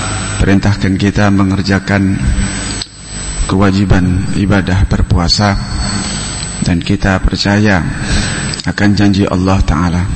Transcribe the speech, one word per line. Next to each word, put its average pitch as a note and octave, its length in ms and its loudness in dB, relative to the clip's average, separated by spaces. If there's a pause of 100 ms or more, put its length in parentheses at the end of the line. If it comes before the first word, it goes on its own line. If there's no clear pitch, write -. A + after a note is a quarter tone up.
(380)
perintahkan G2 600 2
kita G2+ 360 2
mengerjakan G2 840 0 (1300)
kewajiban F#2+ 880 2
ibadah F#2+ 520 2
berpuasa, G2 680 0 (1080)
dan F2 160 0
kita G2 400 0
percaya G2+ 600 2 (840)
akan G2+ 280 0
janji G2 320 2
Allah F#2+ 400 2
taala. E2+ 380 0 (120)